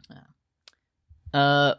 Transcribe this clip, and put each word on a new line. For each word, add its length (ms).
Yeah. 1300
Uh, 400